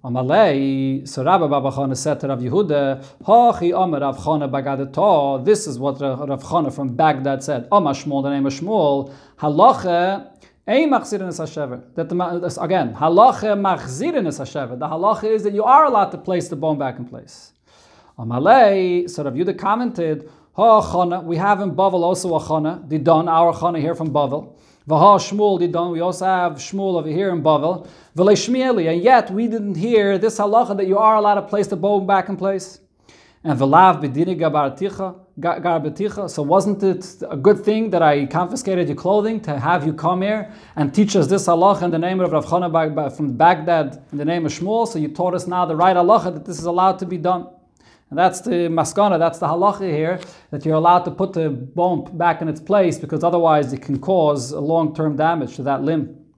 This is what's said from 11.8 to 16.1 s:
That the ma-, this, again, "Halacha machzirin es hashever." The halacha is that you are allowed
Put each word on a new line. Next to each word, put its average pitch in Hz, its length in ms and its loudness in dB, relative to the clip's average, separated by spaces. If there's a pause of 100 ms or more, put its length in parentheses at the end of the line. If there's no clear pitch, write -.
That 160 140 -6
the 175 80 -4
ma-, 175 200 -4
this, 175 200 -6
again, 151 380 -2
"Halacha 202 600 4
machzirin 190 720 -4
es 147 140 -6
hashever." 131 360 -8
The 143 120 -6
halacha 208 420 0
is 214 140 0
that 202 100 -2
you 214 80 0
are 277 220 6
allowed 214 260 2